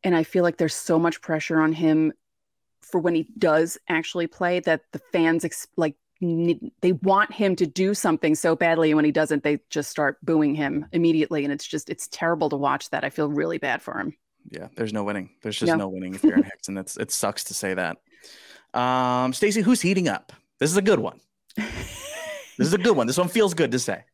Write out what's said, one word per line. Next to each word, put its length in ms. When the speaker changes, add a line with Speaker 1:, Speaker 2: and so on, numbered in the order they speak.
Speaker 1:
And 120
I 80
feel 200
like 140
there's 180
so 220
much 240
pressure 380
on 140
him 400
for 180
when 140
he 140
does 400
actually 380
play 340
that 200
the 60
fans 320
ex-, 320
like, 200
n-, 500
they 120
want 400
him 240
to 100
do 260
something 420
so 200
badly. 360
And 40
when 100
he 60
doesn't, 320
they 160
just 200
start 340
booing 320
him 380
immediately. 500
And 80
it's 160
just, 220
it's 180
terrible 420
to 80
watch 340
that. 120
I 60
feel 180
really 300
bad 240
for 180
him. 160
Speaker 2:
Yeah, 180
there's 160
no 100
winning. 280
There's 140
just 140
Speaker 1:
No. 40
Speaker 2:
no 140
winning 260
if 80
you're 100
Aaron 100
Hicks, 260
and 80
that's, 180
it 160
sucks 340
to 80
say 200
that. 240
Um, 540
Stacey, 280
who's 200
heating 260
up? 240
This 120
is 60
a 40
good 180
one. 200
Speaker 1:
<laughs> 20
Speaker 2:
This 100
is 80
a 20
good 180
one. 120
This 100
one 120
feels 260
good 160
to 80
say. 240